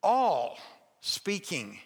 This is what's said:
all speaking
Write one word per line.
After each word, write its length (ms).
all 560
speaking 840